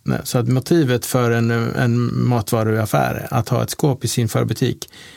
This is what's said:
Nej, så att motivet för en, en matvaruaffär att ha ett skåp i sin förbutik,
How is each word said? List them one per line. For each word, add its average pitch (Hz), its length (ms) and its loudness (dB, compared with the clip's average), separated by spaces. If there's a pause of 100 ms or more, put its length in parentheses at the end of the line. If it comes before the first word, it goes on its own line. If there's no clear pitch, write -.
Nej, - 220 -2
så - 140 -2
att 120 100 0
motivet 127 580 2
för 120 240 2
en, 117 200 2
en 120 760 0
matvaruaffär 110 1040 0
att 117 180 0
ha 120 140 0
ett 117 80 -4
skåp 139 340 0
i 117 40 -4
sin 117 200 0
förbutik, 117 600 -2 (280)